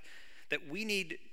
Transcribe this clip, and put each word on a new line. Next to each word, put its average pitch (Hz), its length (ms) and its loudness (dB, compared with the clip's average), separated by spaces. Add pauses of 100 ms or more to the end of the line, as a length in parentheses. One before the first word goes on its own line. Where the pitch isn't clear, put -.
(500)
that 147 200 2
we 196 160 0
need 196 320 4 (160)